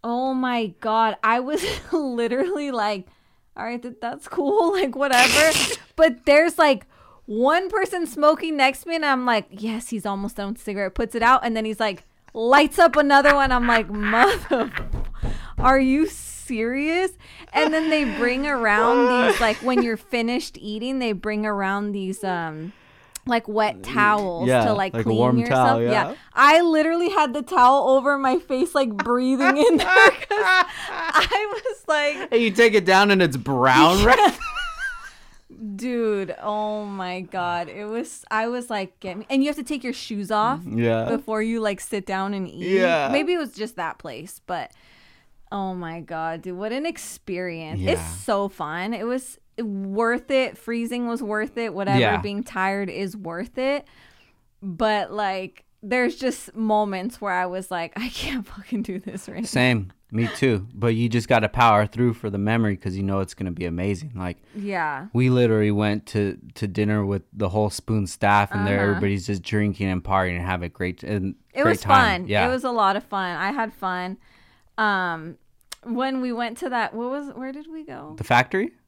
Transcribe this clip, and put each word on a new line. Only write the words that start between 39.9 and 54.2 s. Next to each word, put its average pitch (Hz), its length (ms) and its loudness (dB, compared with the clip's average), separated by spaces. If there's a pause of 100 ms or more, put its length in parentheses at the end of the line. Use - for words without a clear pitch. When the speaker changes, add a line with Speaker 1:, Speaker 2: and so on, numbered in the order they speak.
Speaker 1:
shoes 202 380 -8
off 214 340 0
Speaker 2:
Yeah. 113 440 0
Speaker 1:
before 220 320 -4
you, 226 180 -2
like, 202 220 -4
sit 202 240 -8
down 196 280 -4
and 190 140 -6
eat. 180 320 -2
Speaker 2:
Yeah. 170 320 2
Speaker 1:
Maybe 302 220 0
it 349 60 0
was 277 140 -8
just 214 220 -10
that 165 220 -8
place, 147 480 -14
but 170 260 -8 (800)
oh 190 220 -6
my 170 280 -10
God, 160 420 -8
dude, 180 140 -10
what 214 140 -6
an 269 140 -6
experience. 175 960 -8
It's - 180 0
Speaker 2:
Yeah. 82 80 -8 (160)
Speaker 1:
so 202 240 0
fun. 180 460 -6
It 220 140 -8
was 254 320 -8 (220)
worth 220 680 -4
it. 262 280 0
Freezing 233 500 -6
was 233 160 -6
worth 214 340 -6
it. 226 160 -6
Whatever, 175 260 0
Speaker 2:
Yeah. 101 180 2
Speaker 1:
being 104 260 -6
tired 196 460 -4
is 190 280 -8
worth 180 400 -10
it. 277 280 -2 (760)